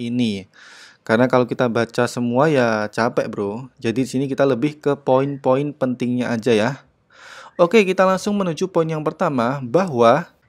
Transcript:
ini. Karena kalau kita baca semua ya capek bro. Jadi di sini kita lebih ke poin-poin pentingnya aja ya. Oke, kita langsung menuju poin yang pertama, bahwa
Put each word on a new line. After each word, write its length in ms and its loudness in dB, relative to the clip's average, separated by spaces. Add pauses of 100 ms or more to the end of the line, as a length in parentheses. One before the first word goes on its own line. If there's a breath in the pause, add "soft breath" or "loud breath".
ini. 480 -4 (560 loud breath)
Karena 240 2
kalau 160 2
kita 240 -2
baca 400 -2
semua 400 0
ya 400 0
capek 400 -2
bro. 480 -8
Jadi 240 -2
di 80 -2
sini 240 -4
kita 160 0
lebih 320 -2
ke 160 -2
poin-poin 800 -2
pentingnya 560 -4
aja 240 0
ya. 140 2 (920 loud breath)
Oke, 240 4
kita 240 2
langsung 320 -2
menuju 320 -4
poin 160 2
yang 160 -6
pertama, 560 -2
bahwa 720 2 (160)